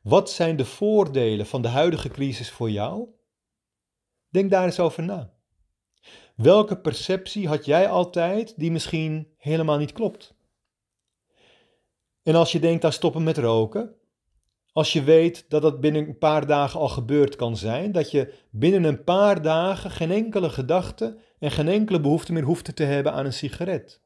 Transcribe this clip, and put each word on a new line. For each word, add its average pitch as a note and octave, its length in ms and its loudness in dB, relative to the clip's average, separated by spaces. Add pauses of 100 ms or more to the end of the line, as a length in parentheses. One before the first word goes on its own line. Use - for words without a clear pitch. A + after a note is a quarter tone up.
Wat C#3 300 2
zijn E3 240 -2
de C3+ 100 -2
voordelen C3+ 800 0
van B2+ 160 -6
de A#2 60 -2
huidige D3 420 0
crisis B2 400 -6
voor A2+ 220 -6
jou? D3+ 360 -6 (1200)
Denk F#3+ 220 2
daar F#3 140 4
eens E3+ 140 -2
over E3 240 0
na. E3+ 300 -10 (1000)
Welke G3 420 4
perceptie F#3+ 720 -4
had D3 180 -2
jij F#3 240 4
altijd F3+ 680 -2
die E3 140 -2
misschien D#3 680 -6
helemaal D#3 400 -2
niet D3 140 -2
klopt? - 440 -8 (1900)
En D#3+ 120 2
als E3 160 6
je E3 80 0
denkt E3 260 2
aan D3+ 80 4
stoppen D#3+ 300 -2
met D#3 140 0
roken, A#2 580 0 (760)
als D#3 220 0
je D3 100 0
weet D#3+ 460 4
dat D3+ 120 0
dat C#3+ 200 2
binnen D3+ 260 0
een D3 100 -14
paar D3+ 300 0
dagen D3 320 0
al D3 80 0
gebeurd C#3 480 0
kan A#2 220 -4
zijn, B2+ 340 -4
dat E3+ 200 -2
je C#3 220 -2 (160)
binnen E3+ 340 2
een D3+ 200 0
paar F#3+ 380 4
dagen E3+ 500 -2
geen E3 200 -4
enkele G#3 380 0
gedachte F3 680 -2 (200)
en C#3+ 120 -2
geen D3+ 160 0
enkele G#3 320 2
behoefte D3+ 340 0
meer D#3+ 100 -2
hoeft E3 320 -4
te D#3 80 -2
hebben C#3+ 300 0
aan C#3 120 -4
een B2+ 80 -4
sigaret. - 720 -8